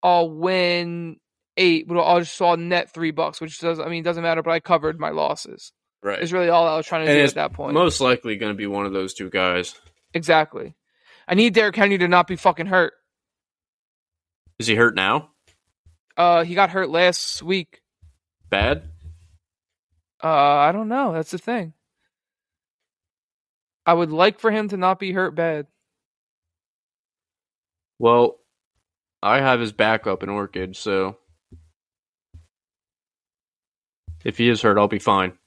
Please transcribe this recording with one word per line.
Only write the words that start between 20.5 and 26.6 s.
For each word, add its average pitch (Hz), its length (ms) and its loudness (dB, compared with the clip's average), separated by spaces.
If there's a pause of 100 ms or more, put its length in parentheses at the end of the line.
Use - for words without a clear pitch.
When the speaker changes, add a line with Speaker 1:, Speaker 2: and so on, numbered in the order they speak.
Speaker 1:
don't 214 160 -4
know. 247 240 0
That's 160 180 -4
the 185 80 -8
thing. 190 340 -6 (2250)
I 170 80 6
would 170 160 0
like 175 280 2
for 226 120 0
him 214 180 -2
to 196 80 -8
not 185 220 0
be 190 140 -6
hurt 185 220 -2
bad. 156 320 -4 (2250)